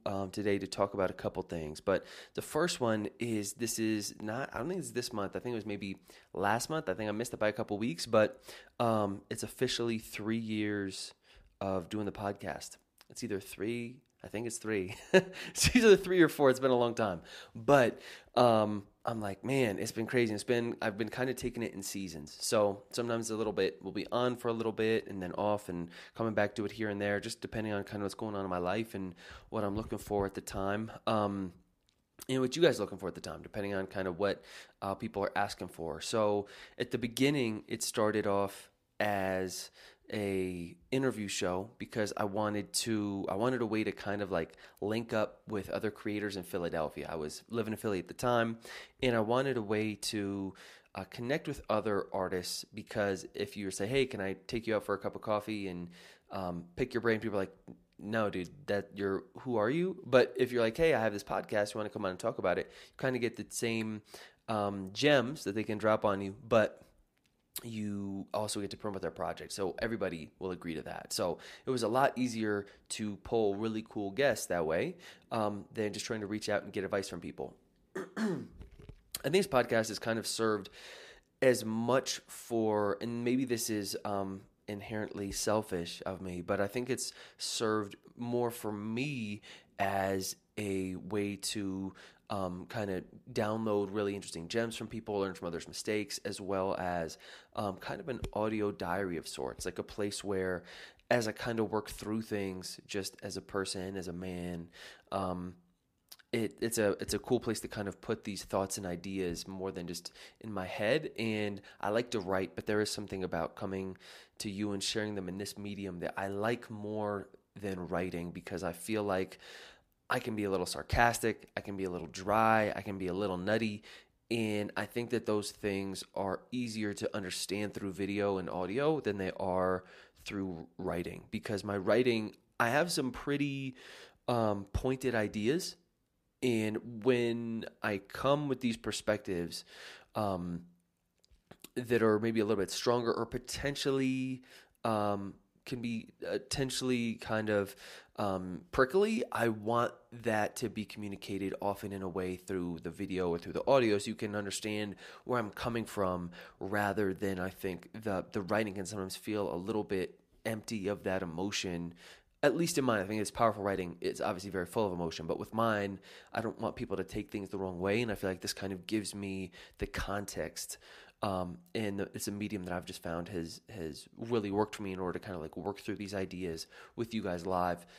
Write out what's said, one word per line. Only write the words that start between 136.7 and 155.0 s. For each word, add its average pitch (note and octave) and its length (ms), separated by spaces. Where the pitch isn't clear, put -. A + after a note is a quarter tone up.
when A#2 600
I G#2 180
come C#3+ 500
with B2+ 100
these A#2 160
perspectives, G2 880
um, F2+ 480
that A#2+ 280
are G#2+ 160
maybe A2+ 220
a G#2 40
little G2+ 160
bit F2+ 80
stronger A#2+ 440
or A2+ 120
potentially, C3 1160
um, G#2 520
can B2 160
be A#2 280
potentially B2 960
kind A2 340
of, G2+ 260
um, F#2 440
prickly, F#3+ 600
I A#2 180
want A2 440
that A2 460
to A2+ 120
be G#2 160
communicated G2 760
often G2 320
in G2 80
a F#2+ 80
way F#2 260
through F2 480
the F2 60
video F2+ 400
or F2 80
through E2+ 160
the E2+ 140
audio A#2 300
so G2+ 100
you A2 80
can G#2 200
understand G#2 600